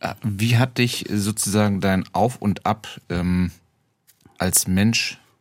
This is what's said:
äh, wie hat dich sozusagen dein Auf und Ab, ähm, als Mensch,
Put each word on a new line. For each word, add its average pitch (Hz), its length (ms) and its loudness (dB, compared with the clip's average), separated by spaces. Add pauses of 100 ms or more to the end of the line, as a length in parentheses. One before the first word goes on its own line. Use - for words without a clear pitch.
äh, - 220 -6
wie 107 340 0
hat 123 220 2
dich 123 340 0
sozusagen 104 720 0
dein 95 320 0
Auf 110 260 0
und 101 240 -2
Ab, 107 240 -2 (220)
ähm, 90 400 0 (880)
als 90 280 0
Mensch, 101 520 0 (220)